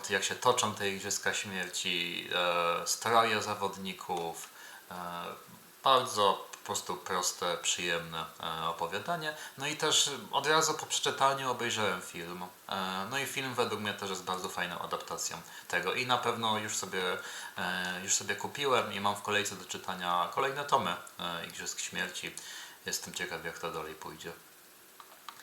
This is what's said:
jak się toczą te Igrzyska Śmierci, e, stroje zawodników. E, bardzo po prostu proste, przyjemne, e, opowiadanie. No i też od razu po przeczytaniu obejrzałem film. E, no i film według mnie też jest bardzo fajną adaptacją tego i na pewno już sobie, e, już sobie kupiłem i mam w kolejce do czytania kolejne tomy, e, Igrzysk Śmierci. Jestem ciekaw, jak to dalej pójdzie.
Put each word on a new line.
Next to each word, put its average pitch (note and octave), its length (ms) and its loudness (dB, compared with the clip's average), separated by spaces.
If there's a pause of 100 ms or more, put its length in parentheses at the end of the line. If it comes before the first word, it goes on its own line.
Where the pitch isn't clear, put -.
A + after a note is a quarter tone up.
jak G2 140 4
się - 120 0
toczą A2+ 400 4
te G2+ 140 0
Igrzyska G2 440 0
Śmierci, F2 1000 -2
e, F2 520 4
stroje A2+ 540 4
zawodników. F#2+ 1080 -4 (420)
E, F2+ 40 -8 (880)
bardzo G#2 680 6
po - 140 -12
prostu G2 300 -2
proste, F2+ 600 0
przyjemne, E2 680 -2 (140)
e, D#2+ 280 -2
opowiadanie. D#3 680 -2 (220)
No C3+ 100 -4
i D3+ 80 -2
też C#3+ 360 4 (200)
od C#3+ 160 2
razu D#3 260 6
po - 120 -6
przeczytaniu C#3 640 2
obejrzałem G#2+ 500 2
film. F2 420 -8 (260)
E, F#2+ 400 -2
no C3 80 -2
i C#3 80 0
film C3 280 -4
według G#2+ 280 0
mnie G#2 120 0
też G2 160 -4
jest F2+ 140 -4
bardzo F#2 260 -2
fajną F2 300 -2
adaptacją E2+ 580 -4 (300)
tego F2+ 260 4
i B2+ 120 2
na B2+ 120 6
pewno A2+ 400 2
już G#2+ 200 -2
sobie, F#2 260 0 (540)
e, F2+ 460 -2
już F#2+ 100 0
sobie G2+ 220 0
kupiłem A2+ 580 2
i G2+ 60 -2
mam G2+ 160 2
w - 60 -8
kolejce G#2 340 2
do F2 100 -10
czytania F2+ 680 0
kolejne C3+ 300 0
tomy, F#2+ 300 4 (240)
e, E2+ 260 -4
Igrzysk F2 340 -8
Śmierci. F2+ 560 -4 (500)
Jestem F2+ 280 -4
ciekaw, E2+ 320 -4
jak E2 140 -6
to E2+ 120 -4
dalej D#2 240 -6
pójdzie. D#2+ 360 -10 (1120)